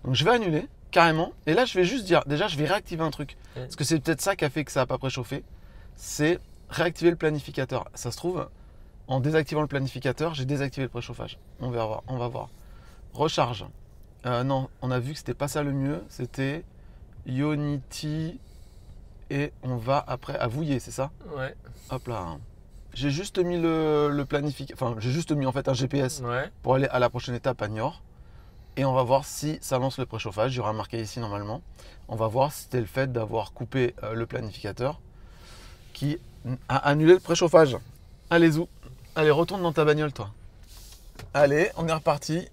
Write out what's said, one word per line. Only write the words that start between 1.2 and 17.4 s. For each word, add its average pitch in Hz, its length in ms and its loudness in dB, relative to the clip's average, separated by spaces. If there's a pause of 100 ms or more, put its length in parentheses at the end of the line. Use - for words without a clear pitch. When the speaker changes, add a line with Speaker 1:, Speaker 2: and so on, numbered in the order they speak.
Speaker 1:
Et 156 60 4
là, 247 120 6
je - 80 -8
vais 185 100 4
juste 208 220 0
dire, 160 220 6
déjà, 151 200 0
je 160 100 -4
vais 151 80 2
réactiver 170 380 -2
un 151 80 0
truc. - 260 -10 (180)
Speaker 2:
Ouais. 127 80 -8
Speaker 1:
Parce 127 120 -12
que 151 80 -2
c'est 156 160 2
peut-être 160 220 0
ça 196 140 2
qui 156 100 0
a 143 40 2
fait 151 140 -2
que - 80 -8
ça 185 100 2
a - 40 4
pas 131 120 -2
préchauffé. 131 460 -6 (520)
C'est 160 440 0 (300)
réactiver 170 400 2
le 170 80 2
planificateur. 139 680 -2 (100)
Ça 120 160 -4
se - 60 -8
trouve, 175 300 -4 (600)
en 131 120 0
désactivant 151 420 2
le 147 60 0
planificateur, 135 680 -2
j'ai 135 120 -4
désactivé 139 380 -2
le 120 60 -4
préchauffage. 117 500 -10 (200)
On 123 120 -4
va 117 140 0
voir, 107 220 -6
on 127 100 -4
va 120 100 -2
voir. 117 220 -8 (640)
Recharge. 131 520 0 (600)
Euh, 123 180 0
non, 135 260 0 (120)
on 127 100 -2
a 127 80 0
vu 135 140 -4
que - 40 -10
c'était - 160 -6
pas 143 140 -4
ça 147 160 -2
le 139 100 0
mieux. 139 340 -2
C'était 135 560 -4 (640)
Ionity. 147 1120 -2 (920)